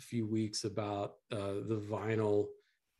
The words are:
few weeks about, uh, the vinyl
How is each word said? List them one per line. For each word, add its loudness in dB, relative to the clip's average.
few -2
weeks 0
about, -2
uh, -2
the 0
vinyl 4